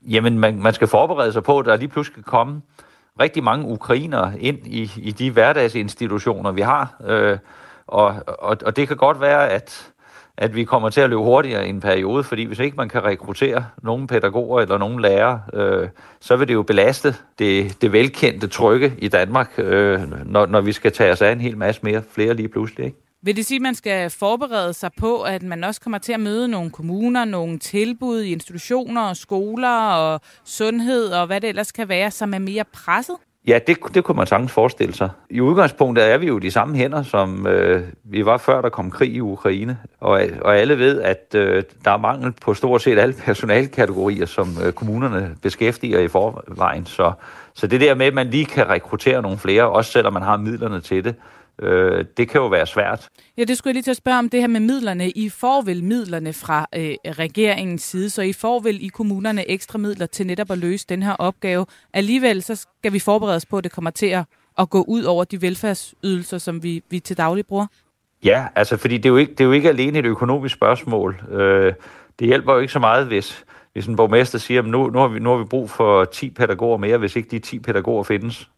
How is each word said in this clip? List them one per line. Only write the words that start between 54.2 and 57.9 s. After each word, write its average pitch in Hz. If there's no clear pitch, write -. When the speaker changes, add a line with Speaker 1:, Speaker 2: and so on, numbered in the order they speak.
Speaker 2:
det 247
her 240
med 226
midlerne. 214
I 214
får 262
vel 175
midlerne 175
fra, 156
øh, 156
regeringens 175
side, 190